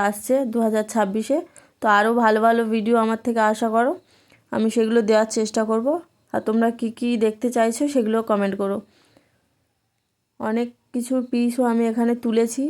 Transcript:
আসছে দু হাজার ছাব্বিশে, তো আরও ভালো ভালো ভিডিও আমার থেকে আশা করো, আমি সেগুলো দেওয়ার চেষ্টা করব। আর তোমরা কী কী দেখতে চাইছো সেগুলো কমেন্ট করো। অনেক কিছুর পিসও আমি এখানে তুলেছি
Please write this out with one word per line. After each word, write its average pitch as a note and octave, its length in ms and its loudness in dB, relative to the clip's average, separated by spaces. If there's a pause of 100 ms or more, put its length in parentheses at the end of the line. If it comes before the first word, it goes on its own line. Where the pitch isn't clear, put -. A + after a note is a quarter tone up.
আসছে G#3 260 -2 (180)
দু A#3 140 -2
হাজার G#3+ 280 0
ছাব্বিশে, A3 440 0 (420)
তো - 60 -6 (120)
আরও G#3+ 140 2 (120)
ভালো G#3+ 180 4
ভালো A#3 200 4 (120)
ভিডিও A3+ 300 2
আমার A3 220 -2
থেকে A#3 160 0 (100)
আশা A3+ 240 -2
করো, B3 160 2 (600)
আমি A3+ 240 0
সেগুলো A3+ 240 2 (100)
দেওয়ার G#3+ 280 4
চেষ্টা G#3+ 320 -2
করব। A3+ 180 0 (460)
আর A3 140 -2
তোমরা A3+ 220 2 (100)
কী A#3 80 -4 (100)
কী A#3+ 120 -4 (160)
দেখতে G#3+ 300 -2
চাইছো A#3 280 0 (100)
সেগুলো A3+ 240 0 (120)
কমেন্ট G3+ 320 0
করো। G3 160 -4 (1600)
অনেক A#3 280 -2 (240)
কিছুর B3+ 300 -2 (100)
পিসও A#3+ 400 0
আমি A3+ 200 2
এখানে A#3 220 0 (120)
তুলেছি A#3 440 0